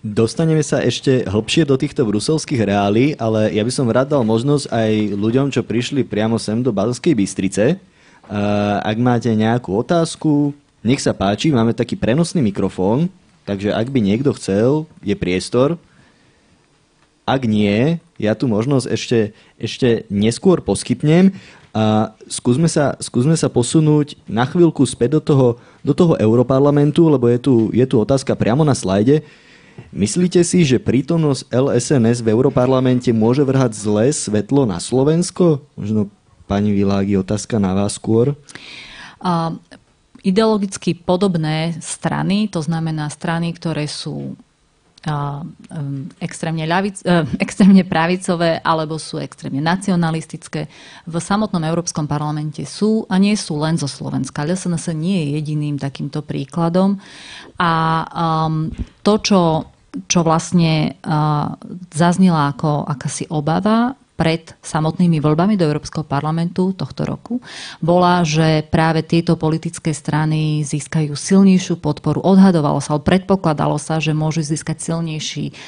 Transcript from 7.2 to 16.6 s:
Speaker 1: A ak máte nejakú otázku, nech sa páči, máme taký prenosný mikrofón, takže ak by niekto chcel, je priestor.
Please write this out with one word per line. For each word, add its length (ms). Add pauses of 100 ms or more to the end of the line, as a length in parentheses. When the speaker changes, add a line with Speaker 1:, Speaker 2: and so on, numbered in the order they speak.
Speaker 1:
A 480
ak 160
máte 320
nejakú 480
otázku, 800 (240)
nech 240
sa 80
páči, 400
máme 240
taký 160
prenosný 480
mikrofón, 720 (360)
takže 240
ak 160
by 80
niekto 400
chcel, 480 (160)
je 160
priestor. 640 (1400)